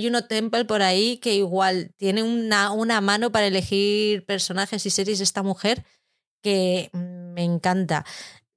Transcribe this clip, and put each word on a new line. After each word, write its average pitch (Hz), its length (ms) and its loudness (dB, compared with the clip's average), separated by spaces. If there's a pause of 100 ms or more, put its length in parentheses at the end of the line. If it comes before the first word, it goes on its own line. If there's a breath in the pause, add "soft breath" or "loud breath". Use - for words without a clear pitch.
Juno 233 260 0
Temple 226 400 0
por 214 160 2
ahí, 196 340 2
que 233 180 -2
igual 185 600 0
tiene 202 260 0
una, 220 480 0
una 220 300 0
mano 208 320 0
para 214 160 4
elegir 202 760 0
personajes 196 600 -4
y 196 40 -2
series 196 300 0
esta 196 220 -2
mujer 196 420 -2 (580)
que 185 520 0
me 175 480 -8
encanta. 175 640 0 (500 loud breath)